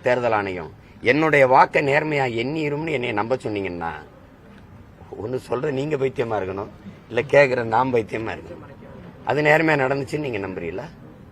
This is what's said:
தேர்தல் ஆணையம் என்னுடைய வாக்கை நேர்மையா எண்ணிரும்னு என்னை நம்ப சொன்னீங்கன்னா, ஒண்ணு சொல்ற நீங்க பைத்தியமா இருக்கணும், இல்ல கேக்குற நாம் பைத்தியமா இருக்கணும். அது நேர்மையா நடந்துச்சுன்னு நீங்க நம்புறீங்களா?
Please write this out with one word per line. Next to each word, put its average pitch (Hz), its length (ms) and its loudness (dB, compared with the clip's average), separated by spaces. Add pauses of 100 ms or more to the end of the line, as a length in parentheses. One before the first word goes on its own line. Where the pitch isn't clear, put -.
தேர்தல் 120 320 2
ஆணையம் 90 320 -4 (400)
என்னுடைய 147 320 4 (100)
வாக்கை 160 360 6
நேர்மையா 147 360 2 (160)
எண்ணிரும்னு 151 560 -4
என்னை 120 140 -4 (100)
நம்ப 113 140 -2 (100)
சொன்னீங்கன்னா, 90 460 -4 (1300)
ஒண்ணு 123 140 -4 (120)
சொல்ற 135 300 -2
நீங்க 151 240 -2
பைத்தியமா 120 360 -2
இருக்கணும், 95 320 -6 (380)
இல்ல 117 120 -2 (120)
கேக்குற 131 300 4 (120)
நாம் 127 200 2
பைத்தியமா 110 400 -4
இருக்கணும். - 360 -16 (580)
அது 139 200 0
நேர்மையா 156 340 4
நடந்துச்சுன்னு 139 440 -2
நீங்க 110 180 -4
நம்புறீங்களா? 92 420 -8 (440)